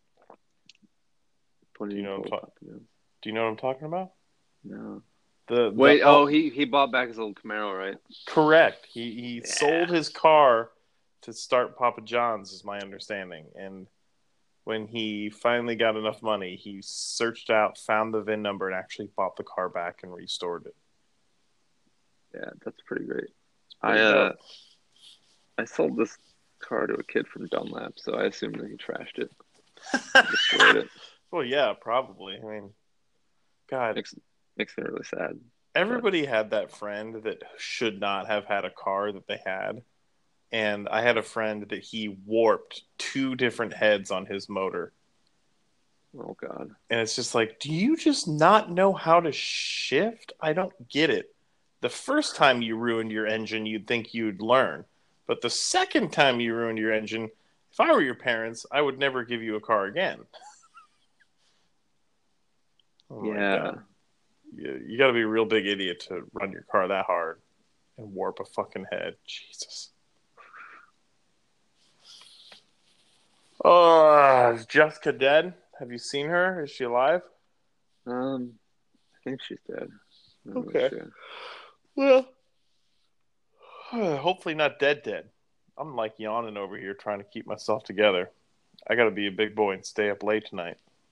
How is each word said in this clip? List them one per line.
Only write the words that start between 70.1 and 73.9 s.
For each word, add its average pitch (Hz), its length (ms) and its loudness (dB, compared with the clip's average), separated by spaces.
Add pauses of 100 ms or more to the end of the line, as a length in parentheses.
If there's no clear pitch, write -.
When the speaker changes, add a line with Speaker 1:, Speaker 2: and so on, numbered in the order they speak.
Speaker 2:
Uh, 151 920 8